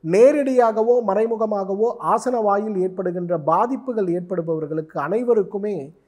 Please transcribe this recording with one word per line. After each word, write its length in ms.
நேரடியாகவோ 920
மறைமுகமாகவோ 920
ஆசன 420
வாயில் 360
ஏற்படுகின்ற 600
பாதிப்புகள் 680
ஏற்படுபவர்களுக்கு 920
அனைவருக்குமே 960